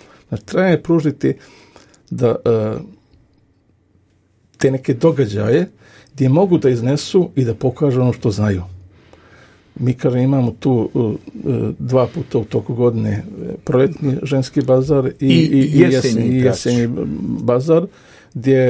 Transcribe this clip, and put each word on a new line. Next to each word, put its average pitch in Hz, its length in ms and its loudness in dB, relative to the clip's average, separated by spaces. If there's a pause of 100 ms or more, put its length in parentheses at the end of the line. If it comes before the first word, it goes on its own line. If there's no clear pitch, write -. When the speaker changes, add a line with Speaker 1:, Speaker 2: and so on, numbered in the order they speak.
(280)
Speaker 1:
Znači, - 180 -8
treba 185 200 0
je 165 160 2
pružiti 143 520 0 (760)
da, 120 340 0
e, 110 300 0 (1800)
te 135 120 2
neke 131 240 -4
događaje 123 720 0 (480)
gdje 135 140 0
mogu 175 300 2
da 139 100 2
iznesu 131 640 0
i 131 100 0
da 113 100 -2
pokažu 127 460 -2
ono 123 120 2
što 120 180 -4
znaju. 101 320 -2 (1120)
Mi, 127 200 -2
kažem, 123 260 -2
imamo 131 300 2
tu, 120 440 -2
e, 139 40 -2 (800)
dva 127 280 0
puta - 320 -4
u 107 60 -2
toku 113 300 -6
godine, 113 360 0
e, 104 120 -4 (420)
proljetni 135 580 0
ženski 135 400 -2
bazar 131 440 2
i, 120 140 -4
Speaker 2:
I 139 80 0
Speaker 1:
i, 151 320 4
i 147 200 2
Speaker 2:
jesenji 175 100 6 (240)
Speaker 1:
jesen-, 120 240 0
i 127 40 2
Speaker 2:
praktično. 123 300 0
Speaker 1:
jesenji 120 160 0 (540)
bazar, 151 440 2 (480)
gdje, 131 240 2 (120)